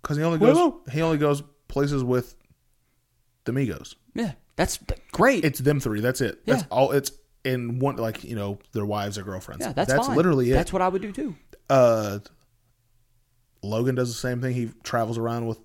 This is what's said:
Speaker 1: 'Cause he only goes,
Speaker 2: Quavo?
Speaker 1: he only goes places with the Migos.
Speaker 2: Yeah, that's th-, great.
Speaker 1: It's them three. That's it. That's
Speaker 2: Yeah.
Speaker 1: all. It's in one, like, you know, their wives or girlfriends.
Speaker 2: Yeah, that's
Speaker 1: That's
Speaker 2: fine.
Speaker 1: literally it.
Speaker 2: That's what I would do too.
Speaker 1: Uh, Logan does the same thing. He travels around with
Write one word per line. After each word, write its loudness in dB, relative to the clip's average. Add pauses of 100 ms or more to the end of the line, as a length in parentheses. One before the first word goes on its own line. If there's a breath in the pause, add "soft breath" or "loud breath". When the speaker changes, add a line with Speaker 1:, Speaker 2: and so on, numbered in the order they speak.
Speaker 1:
'Cause -4
he -2
only 0
goes, 8
Speaker 2:
Quavo? 2
Speaker 1:
he -2
only 2
goes 2 (240)
places 0
with 0 (1080)
the -2
Migos. -4 (200)
Speaker 2:
Yeah, -4 (240)
that's -2
th-, -8 (140)
great. 4
Speaker 1:
It's 0
them 2
three. -2
That's 0
it. -4
That's 2
Speaker 2:
Yeah. -10
Speaker 1:
all. 4
It's 0 (320)
in -2
one, 0
like, -6
you -10
know, -6 (140)
their -4
wives -4
or -10
girlfriends. -10
Speaker 2:
Yeah, -6
that's 0
Speaker 1:
That's 2
Speaker 2:
fine. 0
Speaker 1:
literally 4
it. 4
Speaker 2:
That's 0
what 0
I 2
would -2
do -10
too. -8 (320)
Speaker 1:
Uh, 4 (1400)
Logan 0
does 0
the -6
same -4
thing. -2
He -4 (120)
travels -2
around -2
with -6